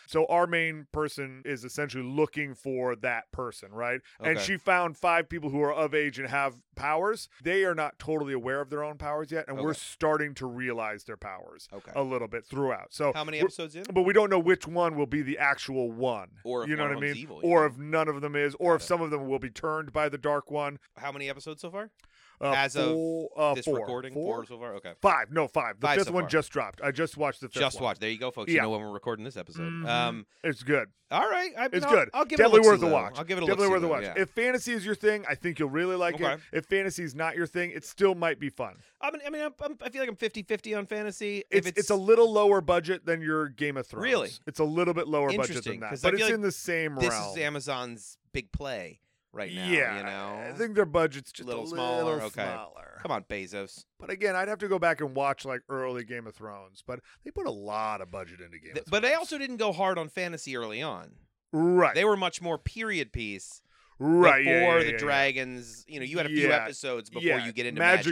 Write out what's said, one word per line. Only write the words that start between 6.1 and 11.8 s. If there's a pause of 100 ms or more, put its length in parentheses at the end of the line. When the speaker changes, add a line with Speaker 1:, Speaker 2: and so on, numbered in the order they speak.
Speaker 1:
and
have (200)
powers. (140)
They
are
not
totally
aware
of
their
own
powers
yet,
and
we're
Speaker 2:
Okay.
Speaker 1:
starting
to
realize
their
powers
Speaker 2:
Okay.